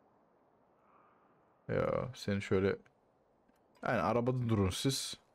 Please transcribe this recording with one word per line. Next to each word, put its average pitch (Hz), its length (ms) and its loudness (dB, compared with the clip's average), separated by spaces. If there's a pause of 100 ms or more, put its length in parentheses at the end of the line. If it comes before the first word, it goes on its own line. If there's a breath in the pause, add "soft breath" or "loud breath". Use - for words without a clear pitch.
(1700 soft breath)
ya 50 480 -2
seni 98 260 -2
şöyle, 98 260 2 (1160)
yani 113 180 0
arabada 120 480 0
durun 101 200 4
siz. - 480 -4 (180)